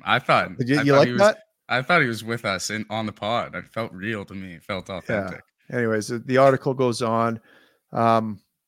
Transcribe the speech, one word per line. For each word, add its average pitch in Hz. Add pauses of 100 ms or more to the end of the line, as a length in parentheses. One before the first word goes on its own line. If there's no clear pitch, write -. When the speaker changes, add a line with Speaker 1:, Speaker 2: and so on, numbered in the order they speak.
Speaker 1:
I 110
thought, 92
Speaker 2:
Did 123
you, 147
Speaker 1:
I -
Speaker 2:
you 143
Speaker 1:
thought 139
Speaker 2:
like 135
Speaker 1:
he 123
was, 123
Speaker 2:
that? 214 (260)
Speaker 1:
I 123
thought 170
he 131
was 107
with 113
us 95
in, 104
on 110
the 104
pod. 104
It 90
felt 113
real 98
to 98
me. 92
It -
felt 95
Speaker 2:
Yeah. 95
Speaker 1:
authentic. 95 (300)
Speaker 2:
Anyways, 113
the, 120
the 127
article 135
goes 123
on. 113 (540)
Um, 113 (260)